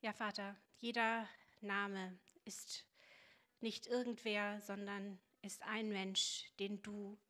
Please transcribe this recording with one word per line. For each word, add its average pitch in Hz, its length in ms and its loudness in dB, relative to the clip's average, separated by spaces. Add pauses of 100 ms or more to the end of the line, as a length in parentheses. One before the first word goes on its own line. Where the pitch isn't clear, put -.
Ja, 214 120 0
Vater, 202 420 -2 (220)
jeder 226 500 4 (340)
Name 196 540 2 (280)
ist - 420 -8 (760)
nicht - 280 -4
irgendwer, 214 760 2
sondern 202 580 -4 (220)
ist - 220 -8
ein 220 260 0
Mensch, 190 680 2
den 196 240 0
du 208 340 -6 (120)